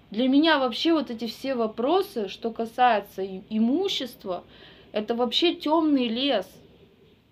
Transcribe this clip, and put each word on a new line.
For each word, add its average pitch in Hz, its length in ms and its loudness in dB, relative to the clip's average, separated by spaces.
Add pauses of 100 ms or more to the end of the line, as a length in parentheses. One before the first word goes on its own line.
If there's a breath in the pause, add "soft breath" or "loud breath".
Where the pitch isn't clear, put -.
Для 233 180 0
меня 294 300 6
вообще 262 360 0
вот 285 180 0
эти 226 160 -8
все 262 260 -6
вопросы, 240 760 -2
что 226 220 -8
касается 226 680 0
и-, 190 280 -8
имущества, 233 960 -2 (480 loud breath)
это 214 220 -4
вообще 247 400 2
тёмный 302 540 2
лес. 233 400 -2 (840)